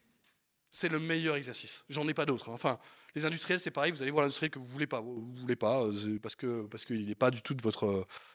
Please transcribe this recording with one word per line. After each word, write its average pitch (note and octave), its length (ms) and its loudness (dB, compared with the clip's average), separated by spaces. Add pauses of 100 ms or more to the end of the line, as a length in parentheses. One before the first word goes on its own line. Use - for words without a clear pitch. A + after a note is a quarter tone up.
(720)
C'est - 160 0
le D#3 120 2
meilleur D#3+ 360 0
exercice. B2+ 540 -4
J'en D3 180 -2
ai D#3 60 2
pas D#3 140 0
d'autre, B2+ 220 0
hein. A2+ 40 -8
Enfin, B2 240 2 (380)
les D3+ 100 0
industriels, E3 340 2
c'est E3+ 120 -2
pareil, D3 200 2
vous C#3+ 120 -4
allez C3+ 80 0
voir D3 100 4
l'industriel C#3+ 300 2
que C#3 80 -10
vous B2+ 80 -12
voulez C3+ 180 -2
pas, B2+ 160 -2
vous A#2+ 360 -8
voulez B2 180 0
pas, B2 260 4
euh, A2 100 2
c'est G#2 280 0
parce G#2+ 160 -8
que, A#2 320 -4
parce G#2+ 180 -4
qu'il A2 220 -2
n'est G#2 80 -2
pas B2+ 160 6
du A#2+ 100 -4
tout - 140 -4
de B2+ 80 -6
votre, A2 240 2
euh, G2 180 2 (300)